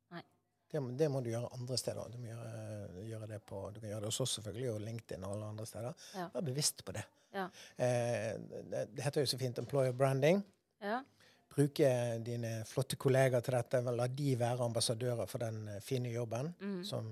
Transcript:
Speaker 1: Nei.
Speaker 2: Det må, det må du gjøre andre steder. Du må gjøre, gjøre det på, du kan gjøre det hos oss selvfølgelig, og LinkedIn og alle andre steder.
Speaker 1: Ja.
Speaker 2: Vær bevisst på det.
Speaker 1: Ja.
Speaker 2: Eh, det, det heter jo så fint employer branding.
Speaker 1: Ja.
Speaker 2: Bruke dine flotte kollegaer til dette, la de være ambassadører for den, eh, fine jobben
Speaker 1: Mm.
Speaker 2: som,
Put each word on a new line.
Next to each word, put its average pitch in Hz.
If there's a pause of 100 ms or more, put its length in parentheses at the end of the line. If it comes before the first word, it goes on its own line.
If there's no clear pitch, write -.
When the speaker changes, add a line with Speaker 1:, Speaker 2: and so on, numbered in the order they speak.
(100)
Speaker 1:
Nei. 170 (500)
Speaker 2:
Det 151
må, 123
det 151
må 135
du 117
gjøre 117
andre 123
steder. -
Du 117
må 123
gjøre, 107
gjøre 110
det 107
på, 98 (100)
du 113
kan 110
gjøre 107
det 107
hos -
oss 131
selvfølgelig, 110
og 107
LinkedIn 113
og 98
alle 107
andre 107
steder. 117 (200)
Speaker 1:
Ja. 180
Speaker 2:
Vær 190
bevisst 139
på -
det. 107 (280)
Speaker 1:
Ja. 190 (300)
Speaker 2:
Eh, 120 (320)
det, 123
det 123
heter 147
jo 117
så 131
fint 123
employer 131
branding. 139 (380)
Speaker 1:
Ja. 214 (500)
Speaker 2:
Bruke 143 (340)
dine 113
flotte -
kollegaer 131
til 127
dette, 123
la 120
de 135
være 120
ambassadører 117
for -
den, 110
eh, 101
fine 123
jobben 120
Speaker 1:
Mm. 190
Speaker 2:
som, 117